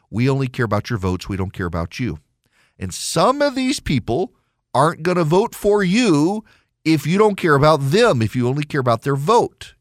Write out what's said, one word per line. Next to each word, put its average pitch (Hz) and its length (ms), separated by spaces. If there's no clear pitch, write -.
"We 120 180
only 135 200
care 127 180
about 104 240
your 117 80
votes. 92 300
We 95 100
don't 95 160
care 92 120
about 85 320
you." 92 200
And 90 140
some 240 480
of 285 140
these 262 260
people 127 540
aren't 156 280
gonna 175 220
vote 185 300
for 208 280
you 190 600
if 156 220
you 175 100
don't 208 200
care 156 180
about 139 360
them, 196 300
if 110 160
you 123 100
only 143 180
care 147 180
about 117 200
their 139 140
vote. 170 640